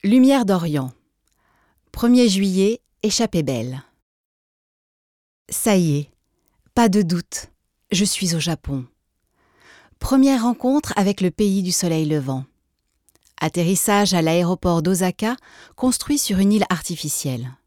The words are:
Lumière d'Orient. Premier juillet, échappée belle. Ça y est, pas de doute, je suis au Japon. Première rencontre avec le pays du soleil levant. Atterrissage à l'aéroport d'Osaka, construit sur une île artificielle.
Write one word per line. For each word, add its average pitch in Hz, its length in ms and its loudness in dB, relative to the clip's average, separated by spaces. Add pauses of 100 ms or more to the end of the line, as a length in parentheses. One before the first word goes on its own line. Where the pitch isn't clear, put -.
Lumière 254 400 4
d'Orient. 160 480 -2 (960)
Premier 247 380 4
juillet, 196 540 0 (200)
échappée 214 400 -2
belle. 127 400 -6 (1700)
Ça - 280 0
y 165 200 2
est, 147 140 -6 (640)
pas 233 160 4
de 202 100 2
doute, 170 500 -6 (400)
je 170 140 0
suis 185 300 -2
au 160 60 -2
Japon. 143 460 -6 (1120)
Première 269 440 2
rencontre 247 540 -2
avec 196 260 0
le 180 80 0
pays 196 320 0
du 180 100 -2
soleil 160 320 0
levant. 135 400 -4 (960)
Atterrissage 190 720 0
à 180 80 2
l'aéroport 170 600 0
d'Osaka, 190 540 -2 (400)
construit 254 420 -2
sur 190 220 -2
une 196 120 4
île 208 160 2
artificielle. 139 840 -6 (120)